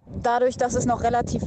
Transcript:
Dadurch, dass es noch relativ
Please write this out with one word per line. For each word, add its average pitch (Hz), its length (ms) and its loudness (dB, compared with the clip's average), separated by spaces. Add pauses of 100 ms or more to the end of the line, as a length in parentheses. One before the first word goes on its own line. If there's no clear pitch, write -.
(220)
Dadurch, 247 340 2
dass 247 180 -2
es 247 120 0
noch 233 160 0
relativ 240 440 0